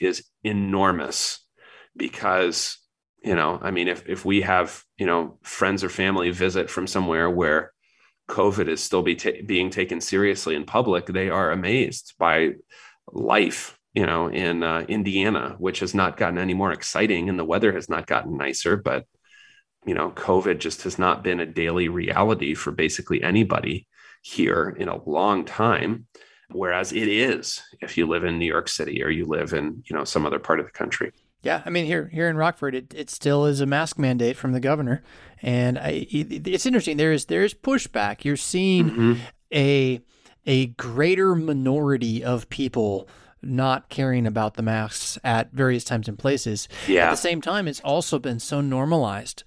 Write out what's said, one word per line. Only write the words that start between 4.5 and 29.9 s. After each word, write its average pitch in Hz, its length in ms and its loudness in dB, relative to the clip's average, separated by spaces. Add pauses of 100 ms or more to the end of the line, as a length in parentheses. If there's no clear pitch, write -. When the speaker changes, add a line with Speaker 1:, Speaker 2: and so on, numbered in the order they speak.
Speaker 1:
you 98 80 -2
know, 85 360 0
friends 95 400 0
or 95 60 -2
family 92 440 0
visit 90 360 0
from 90 180 -6
somewhere 85 440 0
where 80 420 2 (560)
covid 98 400 2
is 80 140 -2
still - 180 0
be 85 160 2
ta-, - 300 -4
being 92 240 0
taken 90 320 -4
seriously 95 520 0
in 73 120 -4
public, 107 400 2
they 92 240 -2
are 85 200 0
amazed 92 680 -2
by 82 320 4 (600)
life, - 680 0 (160)
you 107 100 2
know, 85 240 0
in, 85 340 -2
uh, 82 240 0
Indiana, 95 720 0
which 92 220 -4
has 92 140 -4
not 92 240 2
gotten 87 180 0
any 92 160 -2
more 95 180 0
exciting 92 600 0
and 92 80 -2
the 82 60 -2
weather 98 280 2
has 87 160 -6
not - 180 -4
gotten 73 300 -2
nicer, 69 400 0
but, 65 300 -2 (800)
you 95 80 -2
know, 85 160 -2
covid 92 480 0
just - 240 -6
has 92 160 -8
not 92 260 2
been 90 160 0
a 85 60 -4
daily 82 420 0
reality 87 640 0
for 73 180 -6
basically - 520 0
anybody 95 640 0 (340)
here - 580 0
in 95 100 -4
a - 200 -6
long 90 380 2
time. 107 600 0 (440)
Whereas 92 420 -2
it 110 160 0
is, 107 540 0 (180)
if - 160 -10
you 82 100 4
live 85 180 0
in 85 140 0
New 85 80 0
York 82 220 0
City - 340 -4
or 78 60 -2
you 80 160 -2
live 78 300 -2
in, 76 320 -2
you 80 100 -6